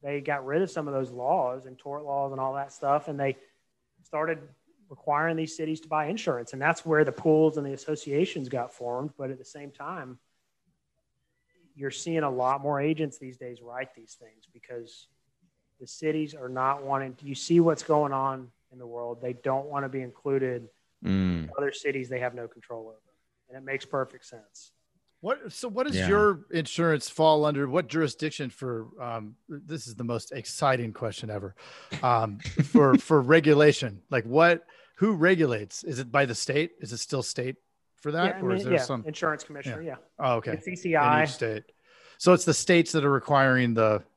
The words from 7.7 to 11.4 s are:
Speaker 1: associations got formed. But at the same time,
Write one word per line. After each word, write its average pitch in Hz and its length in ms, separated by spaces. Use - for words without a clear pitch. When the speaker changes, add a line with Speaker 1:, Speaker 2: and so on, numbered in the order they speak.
Speaker 1:
associations 147 760
got 123 240
formed. 127 440
But 135 140
at 131 80
the 127 60
same 143 260
time, 143 480